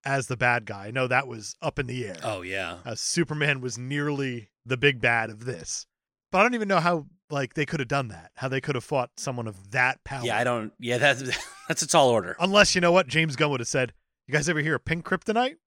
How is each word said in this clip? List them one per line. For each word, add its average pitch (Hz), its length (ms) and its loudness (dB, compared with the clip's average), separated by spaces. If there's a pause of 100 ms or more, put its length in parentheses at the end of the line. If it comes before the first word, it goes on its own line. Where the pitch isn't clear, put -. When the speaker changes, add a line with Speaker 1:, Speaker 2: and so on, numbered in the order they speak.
Speaker 1:
as 139 240 0
the 127 80 -4
bad 120 300 2
guy. 101 200 -10
I 110 40 -10
know 131 160 0
that 127 200 2
was 113 360 -12
up 151 160 -4
in 135 80 -4
the 123 200 -6
air. 92 160 -10
Speaker 2:
Oh, 92 200 -4
yeah. 90 420 -4
Speaker 1:
Uh, 117 100 -8
Superman 147 640 -2
was 120 180 -6
nearly 135 720 -4 (160)
the 127 100 -2
big 131 240 2
bad 113 300 2
of 107 140 -16
this. 98 420 -10 (460)
But 190 60 2
I 196 40 6
don't 247 120 4
even 220 140 -2
know 190 120 4
how, 165 260 0 (220)
like, 139 260 -4
they 147 120 0
could 156 140 -4
have 123 80 -4
done 139 200 0
that, 87 280 -16
how 135 120 -6
they 131 120 -2
could 139 160 -2
have 117 80 -4
fought 131 320 -2
someone 120 320 -6
of 98 240 -14
that 127 320 2
power. 131 200 -8
Speaker 2:
Yeah, 113 140 0
I 120 60 2
don't, 117 340 -2
yeah, 120 200 -2
that's, 135 240 4
<laughs> 127 240 -4 (220)
that's 165 140 -2
a 156 60 -4
tall 143 200 8
order. 107 300 2
Speaker 1:
Unless, 190 360 4
you 185 60 2
know 175 120 4
what, 175 160 4
James 151 280 0
Gunn 151 140 2
would 135 100 -2
have 117 80 -6
said, 127 240 -2 (360)
"You 127 60 -6
guys 147 140 2
ever 156 120 2
hear 151 160 0
of - 80 -4
pink 165 200 -4
kryptonite?" 240 520 0 (100)